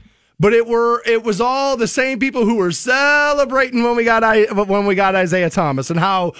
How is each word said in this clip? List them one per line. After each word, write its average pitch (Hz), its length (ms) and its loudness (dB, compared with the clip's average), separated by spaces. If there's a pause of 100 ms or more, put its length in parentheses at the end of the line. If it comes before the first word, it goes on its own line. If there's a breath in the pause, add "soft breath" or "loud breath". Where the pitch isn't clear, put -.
(400 soft breath)
But 202 140 2
it 233 120 2
were, 233 400 0
it 233 180 0
was 214 160 -2
all 269 380 -2
the 226 100 -2
same 262 320 -4
people 262 240 -2
who 220 120 2
were 180 160 0
celebrating 269 1120 0
when 240 120 0
we 233 80 0
got 226 200 2
I, 220 220 4
when 202 420 0
we 202 80 0
got 190 200 2
Isaiah 180 340 0
Thomas 139 400 -2
and 170 100 -2
how, 185 400 0